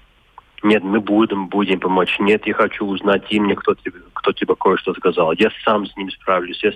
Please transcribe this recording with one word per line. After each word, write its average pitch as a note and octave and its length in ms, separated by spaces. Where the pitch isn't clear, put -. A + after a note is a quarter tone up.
«Нет, G#2 200
мы G2 180
будем, G2+ 480
будем F#2+ 320
помочь. F#2 380
Нет, G#2 280
я G#2 80
хочу G#2+ 300
узнать G2 460
имя, G#2 260
кто - 180
тебе, - 260
кто - 200
тебе - 220
кое-что F#2 400
сказал. E2 380
Я G#2 180
сам G#2 220
с - 100
ним G2 140
справлюсь, F2+ 520
я G#2 140